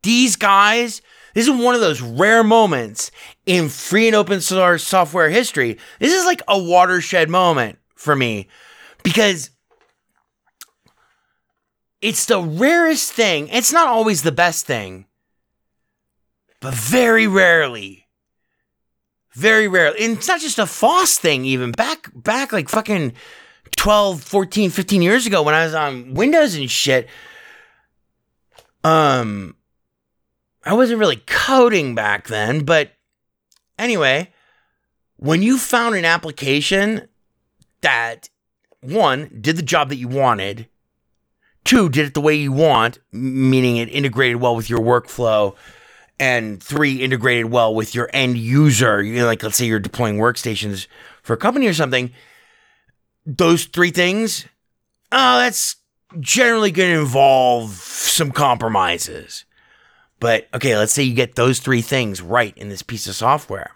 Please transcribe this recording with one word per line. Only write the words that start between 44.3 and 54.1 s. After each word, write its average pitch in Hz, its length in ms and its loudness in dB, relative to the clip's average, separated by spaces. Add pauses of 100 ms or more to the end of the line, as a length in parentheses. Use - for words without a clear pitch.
well 120 180 0
with 110 140 -6
your 117 120 -2
workflow, 113 760 0 (600)
and 113 440 -2
three, 143 340 -2
integrated 123 500 -2
well 117 280 0
with 110 200 -4
your 120 180 -4
end 127 240 0
user, 117 680 2
you 107 120 -6
know, 123 100 0
like, 113 180 0
let's 107 140 -6
say 127 80 0
you're 110 160 0
deploying 104 380 -4
workstations 107 720 -4 (340)
for - 100 -4
a 113 60 -2
company 240 300 0
or 180 40 0
something, 127 400 -2 (1120)
those 165 400 0
three 175 280 -2
things, 190 520 -2 (640)